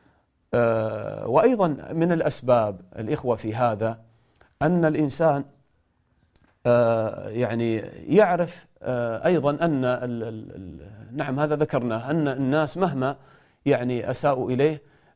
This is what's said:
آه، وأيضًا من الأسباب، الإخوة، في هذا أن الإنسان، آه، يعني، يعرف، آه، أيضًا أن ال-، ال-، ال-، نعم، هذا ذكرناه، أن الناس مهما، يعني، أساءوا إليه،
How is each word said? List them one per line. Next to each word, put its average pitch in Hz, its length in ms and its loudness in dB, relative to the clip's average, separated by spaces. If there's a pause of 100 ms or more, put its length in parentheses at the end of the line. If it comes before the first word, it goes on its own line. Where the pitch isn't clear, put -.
(540)
آه، 110 720 -2
وأيضًا 196 420 4 (240)
من 165 200 2
الأسباب، 120 680 2 (180)
الإخوة، 120 380 -2
في 107 180 -6
هذا 113 460 0 (640)
أن 170 220 2
الإنسان، 151 600 2 (1200)
آه، 113 640 2
يعني، 113 480 -2 (400)
يعرف، 175 500 2 (160)
آه، 120 440 -4
أيضًا 151 240 4
أن 147 340 0
ال-، 123 380 -2
ال-، 110 320 -10
ال-، 98 600 -16
نعم، 143 240 -4
هذا 151 160 2
ذكرناه، 123 540 -2
أن 151 180 2
الناس 139 500 0
مهما، 139 380 -2 (500)
يعني، 123 440 0
أساءوا 127 400 0
إليه، 143 320 0 (340)